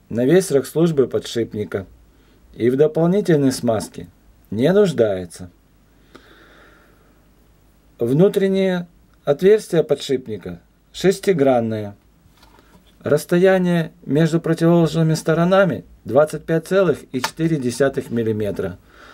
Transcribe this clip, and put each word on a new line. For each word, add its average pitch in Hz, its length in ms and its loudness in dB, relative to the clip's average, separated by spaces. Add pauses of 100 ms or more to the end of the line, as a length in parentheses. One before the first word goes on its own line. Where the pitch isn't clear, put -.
на 117 160 -2
весь 175 220 2
срок 139 180 0
службы 151 420 0
подшипника 107 800 -6 (720)
и 113 160 0
в 131 40 0
дополнительной 156 760 2
смазке 113 560 -4 (420)
не 120 240 0
нуждается. 107 800 0 (2500)
Внутреннее 190 880 0 (380)
отверстие 175 580 2
подшипника 110 760 -6 (320)
шестигранное. 123 1040 0 (1080)
Расстояние 175 880 2 (120)
между 160 380 0
противоположными 165 720 2
сторонами 170 720 0 (180)
двадцать 151 420 0
пять 165 200 -2
целых 185 460 0
и 127 100 -6
четыре 160 360 -2
десятых 131 520 -2
миллиметра, 107 720 -4 (340)